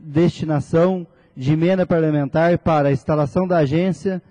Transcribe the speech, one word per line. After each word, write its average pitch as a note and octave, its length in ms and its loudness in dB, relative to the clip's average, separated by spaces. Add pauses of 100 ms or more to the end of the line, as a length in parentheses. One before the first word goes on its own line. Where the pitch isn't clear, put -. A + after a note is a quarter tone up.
destinação E3 1040 0 (300)
de C3+ 160 -2
emenda F3+ 340 0
parlamentar D#3+ 720 0
para D3+ 320 0
a - 20 2
instalação D3+ 560 -2
da F3 120 0
Agência E3+ 720 -2